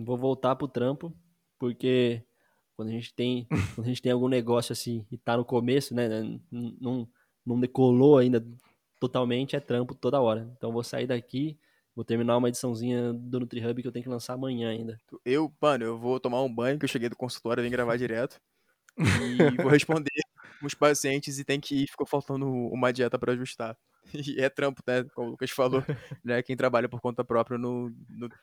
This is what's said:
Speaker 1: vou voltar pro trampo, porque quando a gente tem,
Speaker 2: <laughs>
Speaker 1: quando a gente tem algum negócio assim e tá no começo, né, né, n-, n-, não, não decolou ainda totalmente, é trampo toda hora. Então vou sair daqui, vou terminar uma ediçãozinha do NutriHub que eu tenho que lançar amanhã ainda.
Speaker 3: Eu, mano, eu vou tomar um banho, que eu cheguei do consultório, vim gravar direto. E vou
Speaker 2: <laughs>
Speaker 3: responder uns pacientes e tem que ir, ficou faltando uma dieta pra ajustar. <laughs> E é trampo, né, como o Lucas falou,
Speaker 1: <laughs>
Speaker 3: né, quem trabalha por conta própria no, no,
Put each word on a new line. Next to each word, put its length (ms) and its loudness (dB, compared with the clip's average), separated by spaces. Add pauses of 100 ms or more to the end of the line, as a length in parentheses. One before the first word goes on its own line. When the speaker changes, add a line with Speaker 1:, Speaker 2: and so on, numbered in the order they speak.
Speaker 1:
vou 140 -2
voltar 380 0
pro 120 -6
trampo, 460 -4 (440)
porque 640 0 (540)
quando 120 -6
a 40 -4
gente 220 -8
tem, 360 -2
Speaker 2:
<laughs> 240 -2
Speaker 1:
quando 120 -6
a 20 -2
gente 140 -4
tem 100 2
algum 160 2
negócio 460 2
assim 360 -6
e 60 -10
tá 220 -2
no 60 0
começo, 500 0
né, 140 0
né, 120 -2
n-, 220 -8 (100)
n-, 280 -8
não, 280 -4 (360)
não 140 0
decolou 600 8
ainda 280 4 (540)
totalmente, 560 0
é 40 -2
trampo 340 -2
toda 260 0
hora. 360 2
Então 140 -6
vou 140 -2
sair 220 -6
daqui, 520 -4 (360)
vou 100 -6
terminar 320 2
uma 140 4
ediçãozinha 640 -2
do 260 -4
NutriHub 400 -4
que 80 -6
eu 40 -8
tenho 100 -8
que 80 -10
lançar 240 -8
amanhã 360 -4
ainda. 300 -8 (240)
Speaker 3:
Eu, 340 2
mano, 240 4
eu 160 -4
vou 220 -2
tomar 220 0
um 120 -2
banho, 240 0
que 60 -2
eu 60 -2
cheguei 180 -2
do 80 -6
consultório, 460 -2
vim 80 -2
gravar 260 0
direto. 420 -4 (600)
E 640 4
vou 80 2
Speaker 2:
<laughs> 0 -
Speaker 3:
responder 400 4 (520)
uns 120 -6
pacientes 640 0
e 60 -8
tem 160 -2
que 240 -2
ir, 20 -2
ficou 200 -6
faltando 420 -2
uma 440 0
dieta 260 0
pra 140 0
ajustar. 440 -6 (280)
<laughs> 100 -18
E 260 -6
é 80 2
trampo, 380 -2
né, 160 0 (120)
como 140 -6
o 40 -8
Lucas 180 -6
falou, 320 0
Speaker 1:
<laughs> 420 -8
Speaker 3:
né, 160 0
quem 160 -6
trabalha 320 2
por 120 -8
conta 240 -4
própria 340 0
no, 320 -6 (180)
no, 200 -12 (140)